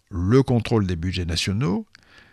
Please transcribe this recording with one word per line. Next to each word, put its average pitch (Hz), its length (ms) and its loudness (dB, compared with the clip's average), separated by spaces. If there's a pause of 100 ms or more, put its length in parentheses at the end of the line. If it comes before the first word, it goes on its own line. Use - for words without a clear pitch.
le 101 340 2
contrôle 113 440 2
des 90 100 -2
budgets 87 300 -4
nationaux, 117 580 -2 (480)